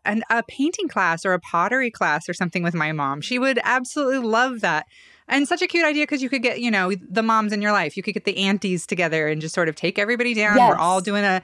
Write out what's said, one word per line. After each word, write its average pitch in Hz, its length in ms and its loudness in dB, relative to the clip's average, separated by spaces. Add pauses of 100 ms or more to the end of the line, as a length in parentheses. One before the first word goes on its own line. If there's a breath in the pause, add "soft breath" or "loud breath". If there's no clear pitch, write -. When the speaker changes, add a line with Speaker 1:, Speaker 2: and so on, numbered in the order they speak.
Speaker 1:
an, 220 260 0
a 226 140 0
painting 330 440 -4
class 175 380 0
or 185 60 2
a 180 80 0
pottery 226 500 0
class 165 380 0
or 175 60 -4
something 180 280 -4
with 175 100 0
my 156 200 -2
mom. 143 280 -2
She 247 180 -4
would 262 260 0
absolutely 254 600 0
love 233 340 0
that. 170 260 0 (400 soft breath)
And 269 200 0
such 349 140 -2
a 370 60 -2
cute 339 180 0
idea 302 220 2
'cause 277 160 -2
you 254 80 -2
could 262 120 -2
get, 240 180 0
you 240 100 0
know, 190 240 2
the 185 280 -4
moms 220 300 2
in 208 80 -2
your 208 120 2
life. 175 240 0
You 190 60 -6
could 202 120 -4
get 214 100 -6
the 190 140 -2
aunties 196 480 0
together 160 420 0
and 156 140 -2
just 160 120 -8
sort 170 140 2
of 151 60 -2
take - 240 -4
everybody 240 360 0
down. 214 220 4
We're 240 200 6
all 185 220 2
Speaker 2:
Yes. 185 60 -4
Speaker 1:
doing 202 200 0
a, 185 200 2